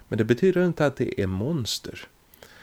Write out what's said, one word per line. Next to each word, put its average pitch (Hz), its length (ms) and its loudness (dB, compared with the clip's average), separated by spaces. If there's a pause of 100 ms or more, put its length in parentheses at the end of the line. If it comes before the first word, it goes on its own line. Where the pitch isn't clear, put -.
men 107 100 -4
det 113 80 2
betyder 180 400 4
inte 160 200 0
att 139 100 0
det - 260 -2
är 95 60 2
monster. 110 800 -4 (540)